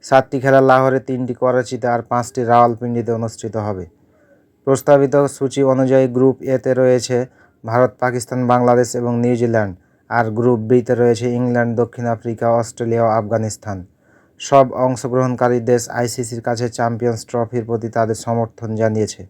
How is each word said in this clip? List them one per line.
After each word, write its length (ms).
সাতটি 380
খেলা 200
লাহোরে, 400
তিনটি 340
করাচিতে 540
আর 140
পাঁচটি 420
রাওয়ালপিন্ডিতে 680
অনুষ্ঠিত 440
হবে। 300
প্রস্তাবিত 640
সূচি 360
অনুযায়ী 460
গ্রুপ 340
এতে 320
রয়েছে 520
ভারত, 320
পাকিস্তান, 480
বাংলাদেশ 500
এবং 240
নিউজিল্যান্ড, 560
আর 220
গ্রুপ 280
বিতে 360
রয়েছে 360
ইংল্যান্ড, 500
দক্ষিণ 260
আফ্রিকা, 440
অস্ট্রেলিয়া 540
ও 40
আফগানিস্তান। 760
সব 340
অংশগ্রহণকারী 880
দেশ 300
আইসিসির 500
কাছে 280
চ্যাম্পিয়ন্স 580
ট্রফির 380
প্রতি 240
তাদের 260
সমর্থন 600
জানিয়েছে। 540